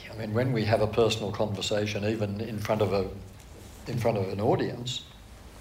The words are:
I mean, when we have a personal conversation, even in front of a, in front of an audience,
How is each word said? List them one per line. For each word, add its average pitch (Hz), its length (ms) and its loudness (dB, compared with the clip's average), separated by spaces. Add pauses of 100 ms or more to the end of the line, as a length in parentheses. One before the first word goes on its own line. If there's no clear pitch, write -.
(120)
I 110 40 -12
mean, 110 160 -6
when 123 200 2
we 110 120 2
have 107 160 4
a 104 60 4
personal 104 460 2
conversation, 104 720 0
even 104 360 0
in 110 180 -4
front 107 240 2
of 95 100 2
a, 95 160 2 (800)
in 120 100 -2
front 113 200 2
of 95 100 0
an 101 120 -4
audience, 123 640 0 (560)